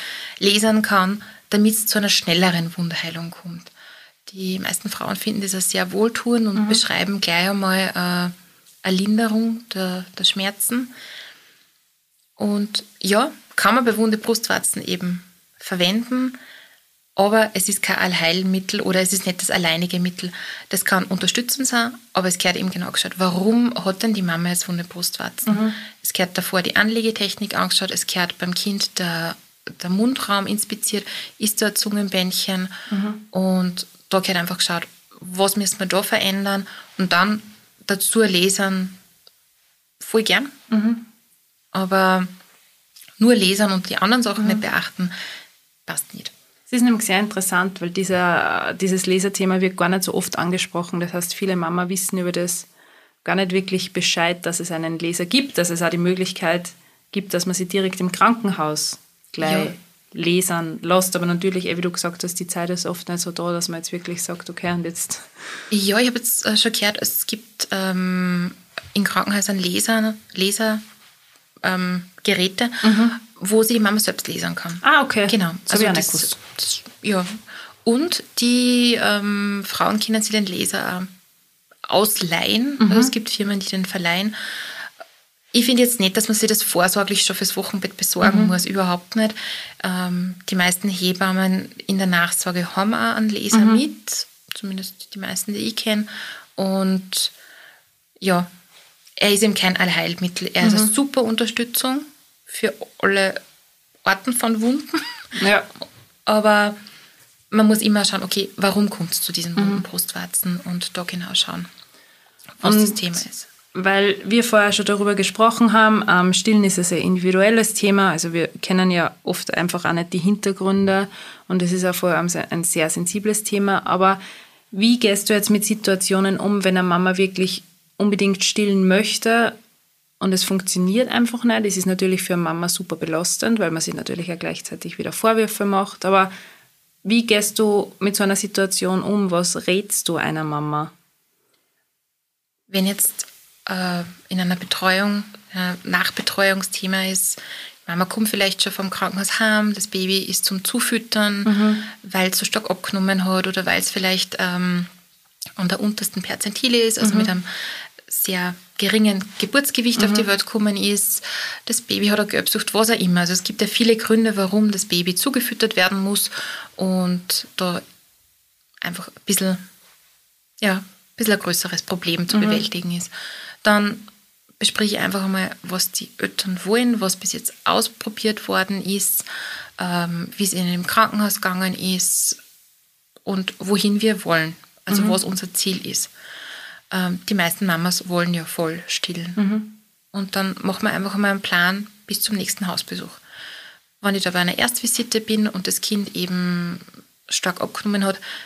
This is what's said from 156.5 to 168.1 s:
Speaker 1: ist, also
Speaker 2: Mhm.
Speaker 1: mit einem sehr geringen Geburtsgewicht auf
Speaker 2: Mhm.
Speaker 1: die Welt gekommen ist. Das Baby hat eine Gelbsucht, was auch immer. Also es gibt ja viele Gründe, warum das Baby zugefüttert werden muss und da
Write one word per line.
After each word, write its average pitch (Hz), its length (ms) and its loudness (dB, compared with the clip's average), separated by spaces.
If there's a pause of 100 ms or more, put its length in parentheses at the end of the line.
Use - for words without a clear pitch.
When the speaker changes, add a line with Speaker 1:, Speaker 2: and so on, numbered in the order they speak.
Speaker 1:
ist, 226 200 2
also 214 120 4
Speaker 2:
Mhm. 214 60 4
Speaker 1:
mit 214 100 4
einem 180 160 -2 (640)
sehr 180 480 -4 (240)
geringen 202 460 4 (140)
Geburtsgewicht 233 640 2
auf 202 60 4
Speaker 2:
Mhm. 208 40 4
Speaker 1:
die 214 120 2
Welt 196 200 0
gekommen 208 300 0
ist. 202 460 0 (420)
Das - 160 -2
Baby 202 280 0
hat 208 120 4
eine 208 80 0
Gelbsucht, - 460 -2
was 220 160 4
auch 233 80 2
immer. 175 220 4
Also 175 120 0
es 185 100 0
gibt - 180 -8
ja 208 60 2
viele 226 300 4
Gründe, 220 400 2
warum 202 340 2
das 196 140 -2
Baby 175 300 0
zugefüttert 240 640 0
werden 190 240 2
muss 202 300 0 (460)
und 180 720 -2 (100)
da 180 240 -4 (1000)